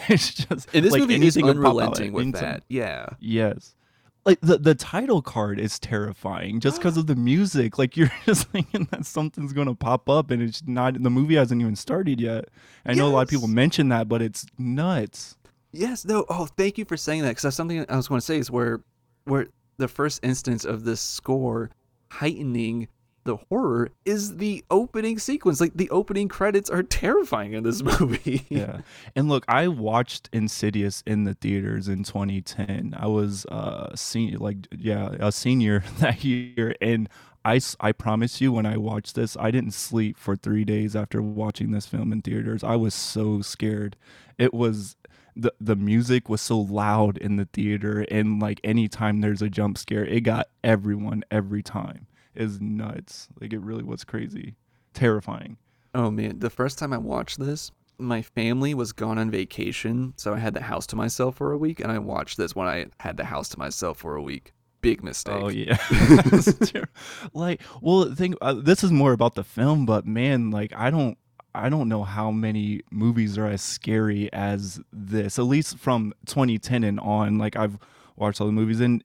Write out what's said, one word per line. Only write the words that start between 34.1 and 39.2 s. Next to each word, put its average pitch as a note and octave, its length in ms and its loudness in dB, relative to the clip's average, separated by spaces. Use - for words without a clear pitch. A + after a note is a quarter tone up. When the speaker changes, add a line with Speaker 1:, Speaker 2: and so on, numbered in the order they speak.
Speaker 1:
like, G2+ 360 -6
yeah, G2+ 440 -4
a G#2 120 2
senior A2 600 2
<laughs> - 80 -4
that A#2 240 2
year, B2 580 -2
and A2 260 2
I A#2 120 4
s-, - 220 -2
I G#2+ 120 2
promise A2+ 500 -2
you, C3 100 4
when A2+ 140 0
I G#2+ 120 -2
watched G#2+ 380 -4
this, A#2 220 -4